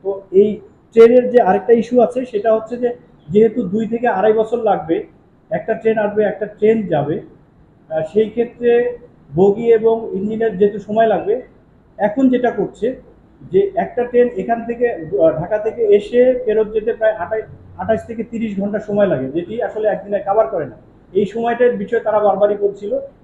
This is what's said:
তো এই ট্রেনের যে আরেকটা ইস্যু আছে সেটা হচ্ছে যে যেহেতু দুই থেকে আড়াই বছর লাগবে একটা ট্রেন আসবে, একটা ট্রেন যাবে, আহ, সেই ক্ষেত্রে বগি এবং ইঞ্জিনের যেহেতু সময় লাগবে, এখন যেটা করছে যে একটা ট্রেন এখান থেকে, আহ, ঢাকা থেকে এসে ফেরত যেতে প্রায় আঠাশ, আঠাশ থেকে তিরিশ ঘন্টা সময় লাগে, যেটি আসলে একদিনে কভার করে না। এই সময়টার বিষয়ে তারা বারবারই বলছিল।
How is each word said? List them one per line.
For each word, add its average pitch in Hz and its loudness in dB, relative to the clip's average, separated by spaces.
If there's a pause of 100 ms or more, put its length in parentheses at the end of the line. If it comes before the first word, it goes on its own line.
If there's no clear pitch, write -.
তো 190 -6 (100)
এই 202 4 (340)
ট্রেনের 240 6
যে 240 4
আরেকটা 196 2
ইস্যু 240 2
আছে 247 0
সেটা 220 0
হচ্ছে 226 -6
যে 240 -4 (360)
যেহেতু 214 2
দুই 202 -4
থেকে 233 -2
আড়াই 214 2
বছর 220 0
লাগবে 180 -2 (460)
একটা 175 -4
ট্রেন 220 0
আসবে, 208 0
একটা 202 -4
ট্রেন 214 0
যাবে, 151 -2 (680)
আহ, 160 -4 (120)
সেই 214 2
ক্ষেত্রে 240 0 (380)
বগি 208 4
এবং 226 2
ইঞ্জিনের 214 -4
যেহেতু 202 2
সময় 220 0
লাগবে, 202 0 (560)
এখন 254 2
যেটা 240 2
করছে 208 -6 (500)
যে 196 2
একটা 220 -2
ট্রেন 240 2
এখান 220 -4
থেকে, 233 -2
আহ, 160 0
ঢাকা 196 -4
থেকে 220 -4
এসে 247 2
ফেরত 214 0
যেতে 220 -2
প্রায় 220 0
আঠাশ, 214 -6 (340)
আঠাশ 214 -2
থেকে 226 -10
তিরিশ 214 -6
ঘন্টা 202 -4
সময় 202 0
লাগে, 135 -2
যেটি 180 -6
আসলে 214 -4
একদিনে 196 -4
কভার 214 0
করে 160 -6
না। - -20 (260)
এই 202 2
সময়টার 233 0
বিষয়ে 202 -4
তারা 214 0
বারবারই 202 2
বলছিল। 403 -4 (240)